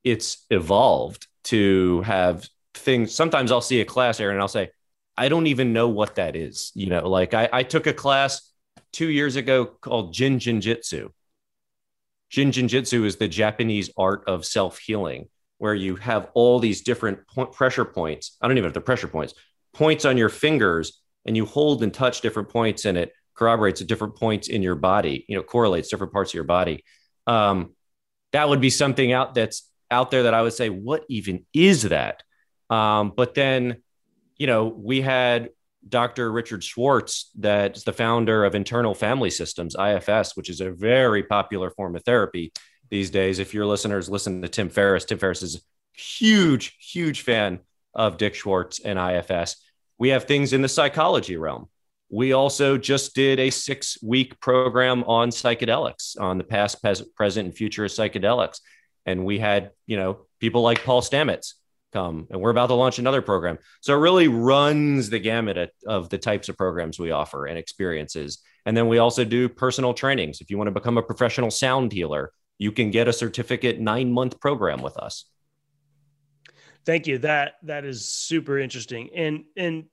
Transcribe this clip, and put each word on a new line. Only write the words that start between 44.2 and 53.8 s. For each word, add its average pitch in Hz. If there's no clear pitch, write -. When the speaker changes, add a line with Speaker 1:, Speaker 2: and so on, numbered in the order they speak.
Speaker 1:
to 87
Tim 98
Ferriss, 98
Tim 98
Ferriss 95
is 76
a 87
huge, 190
huge -
fan 104
of 107
Dick 104
Schwartz 92
and 101
I 90
F 87
S. 87
We 123
have 131
things 143
in 135
the 131
psychology 143
realm. 78
We 127
also 139
just 139
did 135
a 131
six-week -